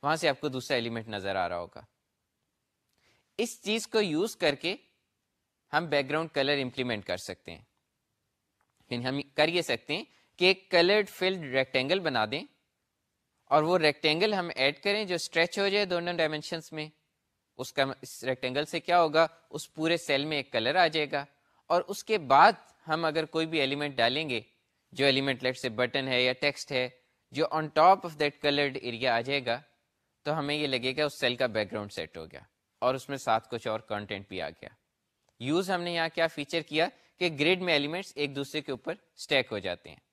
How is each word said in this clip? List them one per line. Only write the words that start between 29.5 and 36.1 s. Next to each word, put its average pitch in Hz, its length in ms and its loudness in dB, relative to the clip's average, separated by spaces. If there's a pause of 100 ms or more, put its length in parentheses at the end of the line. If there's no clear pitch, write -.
تو 151 160 -2
ہمیں 147 160 -2
یہ 151 120 -2
لگے 131 300 -2
گا 151 80 0
اس 143 160 -4
سیل 123 160 0
کا 131 100 0
بیک 107 260 -2
گراؤنڈ 104 200 -6
سیٹ 82 240 -10
ہو 80 100 -12
گیا 71 140 -18 (400)
اور 127 140 2
اس 131 140 -10
میں 143 80 -8
ساتھ 117 340 -2
کچھ 120 180 -6
اور 110 120 -4
کنٹینٹ 104 480 -8
بھی 92 140 -8
آ 76 80 -6
گیا۔ - 180 -18 (720)
یوز 165 300 -2
ہم 180 120 -2
نے 175 100 -4
یہاں 165 220 0